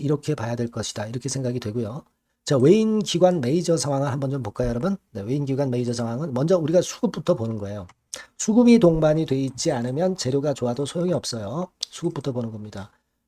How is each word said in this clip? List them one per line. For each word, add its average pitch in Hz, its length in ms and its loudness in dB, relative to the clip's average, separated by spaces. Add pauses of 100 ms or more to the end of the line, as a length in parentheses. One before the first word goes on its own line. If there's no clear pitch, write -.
이렇게 147 340 -2
봐야 117 220 -4
될 120 120 -2
것이다. 107 380 -6
이렇게 123 220 -8
생각이 127 320 -4
되고요. 113 420 -6 (420)
자, 143 140 2
외인 214 400 6
기관 180 420 2
메이저 165 360 0
상황을 139 340 -2
한번 139 220 -2
좀 139 100 -4
볼까요, 120 260 -4
여러분? 135 280 -2 (160)
네, 104 80 -8
외인 135 240 -4
기관 135 260 0
메이저 123 220 -2
상황은 120 420 -4
먼저 156 240 4
우리가 165 240 4
수급부터 180 540 -2
보는 113 200 -4
거예요. 101 300 -8 (500)
수급이 233 440 6
동반이 160 460 4
돼 135 140 0
있지 135 300 -2
않으면 139 460 -2
재료가 139 380 -2
좋아도 135 300 -2
소용이 175 280 -2
없어요. 123 580 -6 (100)
수급부터 156 520 -6
보는 117 180 -4
겁니다. 107 400 -14 (380)